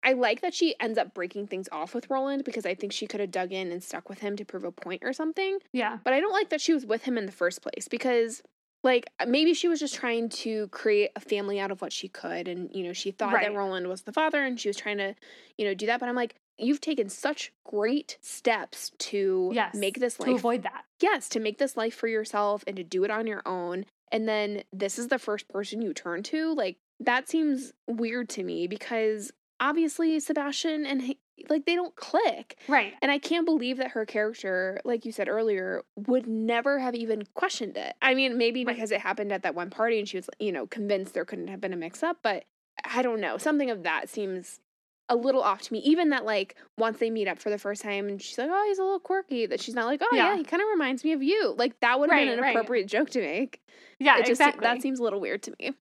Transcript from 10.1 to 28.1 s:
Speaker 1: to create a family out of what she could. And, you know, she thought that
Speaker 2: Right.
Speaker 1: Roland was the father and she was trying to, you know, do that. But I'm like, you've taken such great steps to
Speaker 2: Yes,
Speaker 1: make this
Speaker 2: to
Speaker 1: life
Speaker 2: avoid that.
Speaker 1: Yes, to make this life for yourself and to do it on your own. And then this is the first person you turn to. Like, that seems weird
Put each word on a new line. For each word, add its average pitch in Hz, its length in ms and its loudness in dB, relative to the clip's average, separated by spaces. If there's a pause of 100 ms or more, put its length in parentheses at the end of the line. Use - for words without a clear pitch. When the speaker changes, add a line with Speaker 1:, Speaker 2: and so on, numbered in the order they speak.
Speaker 1:
to 214 400 -4
create 208 480 2
a 208 40 -8
family 202 380 -2
out 196 140 -2
of 190 100 -6
what 165 100 -6
she - 160 -8
could. 175 380 -6
And, 180 280 -6
you 190 100 -2
know, 175 80 -6
she 196 180 -4
thought 196 220 0
that 208 160 4
Speaker 2:
Right. 208 80 -2
Speaker 1:
Roland 190 320 -2
was 185 140 -6
the 214 100 -12
father 302 320 2
and 254 160 -2
she 214 80 -2
was 202 80 -2
trying 208 220 -6
to, 196 180 -4 (420)
you 208 60 0
know, 196 100 0
do 208 120 -4
that. 240 120 2
But 247 100 -4
I'm 240 60 -2
like, 240 220 -2 (200)
you've 277 240 2
taken 262 280 0
such - 440 -4 (140)
great 226 560 0
steps - 760 -2
to 190 560 0
Speaker 2:
Yes, 208 200 0
Speaker 1:
make 202 240 -2
this 247 200 0
Speaker 2:
to 254 120 -6
Speaker 1:
life 254 60 6
Speaker 2:
avoid 233 260 2
that. - 220 -8 (160)
Speaker 1:
Yes, 359 300 2
to 226 100 -2
make 214 180 -2
this 277 180 0
life 226 180 0
for - 120 -4
yourself 208 600 0
and 196 100 -6
to 180 80 -8
do 180 180 0
it 208 80 2
on 226 160 0
your 208 180 -6
own. 180 420 -4 (260)
And 220 160 0
then 208 340 0 (100)
this 196 280 -4
is 240 80 -4
the 262 100 2
first 208 300 -4
person 208 340 -6
you 190 100 -2
turn 175 320 -6
to. 320 300 -2
Like, 190 220 -2 (240)
that 247 280 2
seems 285 440 0 (160)
weird 233 420 -2